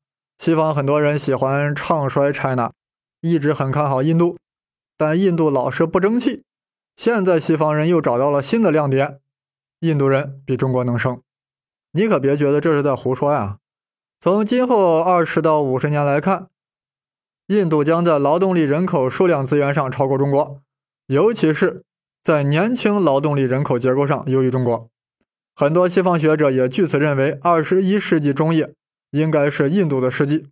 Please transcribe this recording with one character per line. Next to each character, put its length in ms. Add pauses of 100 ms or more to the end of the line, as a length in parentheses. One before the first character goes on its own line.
(380)
西 160
方 220
很 100
多 160
人 160
喜 160
欢 400
唱 360
衰 240
China， 400 (480)
一 180
直 140
很 180
看 180
好 140
印 140
度， 200 (600)
但 200
印 200
度 120
老 220
是 140
不 160
争 180
气。 240 (540)
现 260
在 160
西 160
方 180
人 140
又 140
找 160
到 120
了 120
新 200
的 100
亮 180
点， 320 (580)
印 180
度 120
人 360
比 120
中 160
国 100
能 160
生。 220 (720)
你 140
可 120
别 180
觉 140
得 100
这 120
是 100
在 120
胡 200
说 180
呀。 240 (600)
从 260
今 220
后 340
二 240
十 160
到 220
五 160
十 100
年 160
来 160
看， 280 (960)
印 200
度 160
将 220
在 140
劳 180
动 160
力 80
人 240
口 240
数 160
量 180
资 140
源 160
上 160
超 180
过 100
中 120
国， 320 (460)
尤 260
其 180
是 320 (380)
在 220
年 320
轻 260
劳 180
动 160
力 80
人 200
口 160
结 160
构 100
上 220
优 160
于 80
中 120
国。 260 (680)
很 180
多 160
西 140
方 160
学 180
者 140
也 180
据 160
此 140
认 180
为， 240
二 220
十 180
一 180
世 200
纪 120
中 220
叶 220 (360)
应 200
该 180
是 220
印 180
度 100
的 120
世 160
纪。 240